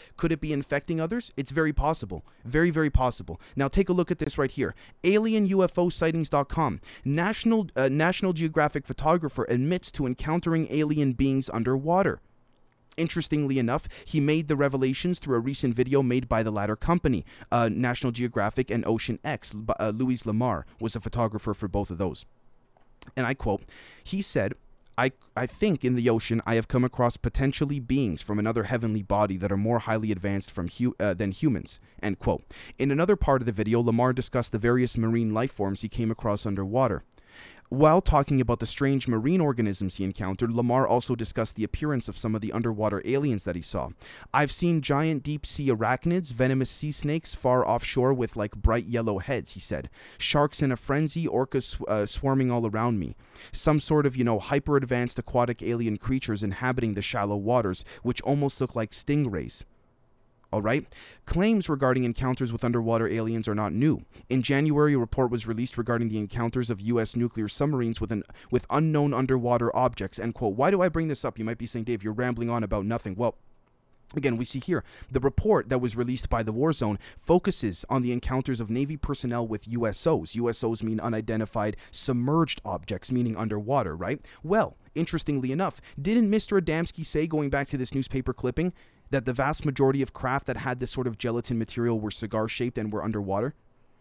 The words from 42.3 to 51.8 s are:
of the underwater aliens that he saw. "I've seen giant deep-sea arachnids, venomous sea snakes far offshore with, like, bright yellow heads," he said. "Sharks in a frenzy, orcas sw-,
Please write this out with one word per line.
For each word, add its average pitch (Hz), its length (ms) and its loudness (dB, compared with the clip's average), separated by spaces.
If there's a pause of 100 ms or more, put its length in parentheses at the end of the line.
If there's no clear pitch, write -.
of 104 40 -2
the 104 120 -6
underwater 107 520 0
aliens 131 400 0
that 87 120 -2
he 82 60 -6
saw. 69 260 -4 (440)
"I've 143 200 2
seen 170 300 2
giant 147 420 0
deep-sea 147 440 -4
arachnids, 127 640 0
venomous 127 380 2
sea 151 220 -4
snakes 151 420 -4
far 127 320 2
offshore 127 460 2
with, 123 240 -2
like, 107 180 -4
bright 110 300 2
yellow 113 340 0
heads," - 340 -4
he 92 80 -12
said. - 300 -6 (280)
"Sharks - 440 2
in 135 80 2
a 120 60 0
frenzy, 156 500 -2
orcas 131 380 0
sw-, - 240 -8